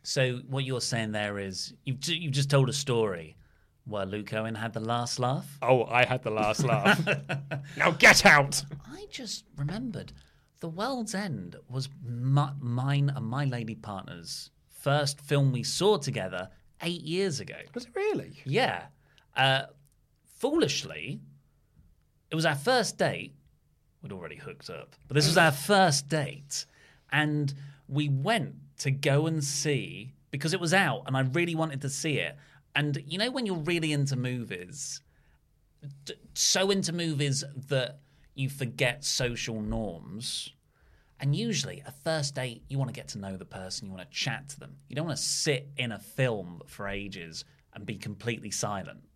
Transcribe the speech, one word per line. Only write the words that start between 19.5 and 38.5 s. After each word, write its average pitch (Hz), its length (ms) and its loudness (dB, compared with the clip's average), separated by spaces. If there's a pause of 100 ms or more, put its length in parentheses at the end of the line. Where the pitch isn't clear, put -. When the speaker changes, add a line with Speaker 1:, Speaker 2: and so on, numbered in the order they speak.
Speaker 1:
foolishly, 139 960 -2 (1120)
it 160 60 -4
was 165 100 2
our 151 80 4
first 220 420 2
date. 117 380 0 (680)
We'd 156 100 -12
already 82 240 -10
hooked - 340 -16
up, 76 240 -16 (140)
but 127 80 0
this 147 100 6
was 160 100 4
our 165 140 10
first 180 580 4
date, 139 560 -4 (460)
and 147 420 2 (360)
we 147 200 2
went 143 460 0 (240)
to 143 120 0
go 139 360 4
and 160 160 0
see 117 680 -2 (180)
because 147 220 -2
it 185 80 0
was 170 140 2
out, 160 320 4
and 131 100 0
I 131 40 4
really 165 340 2
wanted 156 260 -2
to 139 80 -4
see 139 300 -2
it. 85 180 -2 (380)
And 147 320 0
you 160 100 -6
know 220 140 0
when 254 160 -2
you're 190 100 -2
really 160 340 0
into 139 260 2
movies, 117 840 -6 (1040)
d-, - 80 -12 (220)
so 190 360 4
into 190 220 2
movies 147 500 0 (260)
that 131 320 0 (340)
you 135 160 -2